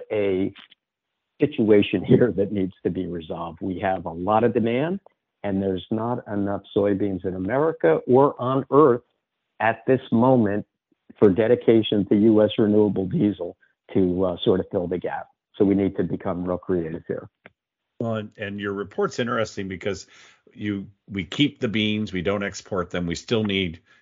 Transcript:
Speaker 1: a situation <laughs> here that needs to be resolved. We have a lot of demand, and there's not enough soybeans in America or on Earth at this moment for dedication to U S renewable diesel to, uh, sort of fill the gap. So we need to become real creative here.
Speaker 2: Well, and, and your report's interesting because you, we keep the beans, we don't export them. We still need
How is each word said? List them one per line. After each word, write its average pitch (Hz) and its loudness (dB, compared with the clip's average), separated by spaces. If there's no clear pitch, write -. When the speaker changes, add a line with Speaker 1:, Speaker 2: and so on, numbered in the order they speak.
Speaker 1:
a 101 -2
situation 104 2
<laughs> - -10
here 117 4
that 98 -2
needs 95 -2
to 101 0
be 90 -6
resolved. 85 -10
We 92 -6
have 92 -4
a 85 -8
lot 101 0
of 117 2
demand, 123 -2
and 101 -2
there's 92 -2
not 117 -4
enough 101 -4
soybeans 101 0
in 92 -6
America 151 0
or 135 4
on 131 -2
Earth 135 6
at 110 -2
this 131 2
moment 117 4
for 107 8
dedication 110 2
to 113 2
U 107 6
S 104 2
renewable 104 2
diesel 95 -2
to, 92 2
uh, 90 -4
sort 110 2
of - -4
fill 90 -2
the 85 -4
gap. 73 -8
So 104 2
we 98 4
need 98 0
to 101 0
become 90 -6
real 90 -4
creative 82 -6
here. - -8
Speaker 2:
Well, 113 -4
and, 107 -8
and 101 -10
your 101 -4
report's 101 -6
interesting 117 -4
because 92 -6
you, 104 -6
we 98 -6
keep 143 -2
the 123 -2
beans, 107 -2
we 92 -4
don't 101 -2
export 95 -6
them. 87 -4
We 85 -4
still 110 -2
need 95 -2